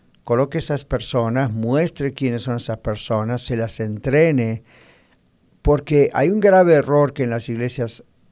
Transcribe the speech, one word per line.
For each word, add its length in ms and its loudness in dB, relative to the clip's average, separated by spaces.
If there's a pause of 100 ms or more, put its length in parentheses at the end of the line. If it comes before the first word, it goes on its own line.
(240)
coloque 360 -2
esas 260 -6
personas, 680 -2
muestre 600 -2
quiénes 300 -4
son 140 -4
esas 200 -6
personas, 640 -4
se 160 -4
las 220 -4
entrene, 840 0 (1000)
porque 520 2
hay 160 2
un 100 0
grave 340 6
error 400 4
que 100 -4
en 60 -2
las 200 -4
iglesias 540 -6 (280)